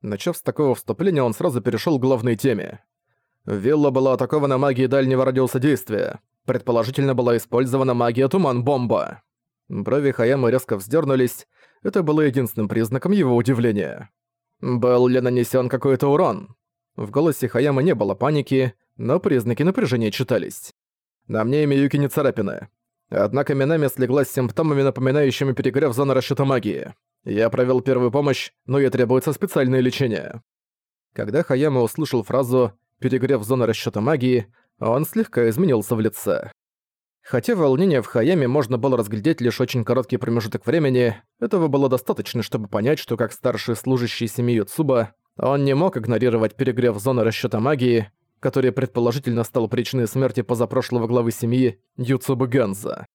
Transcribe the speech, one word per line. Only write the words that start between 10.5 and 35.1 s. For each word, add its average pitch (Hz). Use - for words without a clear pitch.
вздёрнулись. 131
Это 202
было 151
единственным 120
признаком 113
его 151
удивления. 113
«Был 123
ли 123
нанесён 123
какой-то 135
урон?» 143
В 107
голосе 139
Хаямы 131
не 170
было 101
паники, 131
но 123
признаки 120
напряжения 127
читались. -
«На 110
мне 139
имя 139
Юки 139
не 143
царапины. 113
Однако 135
Минами 143
слегла 127
с -
симптомами, 139
напоминающими 135
перегрев 127
зоны 135
расчёта 131
магии. 104
Я 110
провёл 127
первую 123
помощь, 143
но 135
ей 139
требуется 127
специальное 135
лечение». 123
Когда 110
Хаяма 135
услышал 120
фразу 127
«перегрев 131
зоны 123
расчёта 107
магии», 123
он 120
слегка 123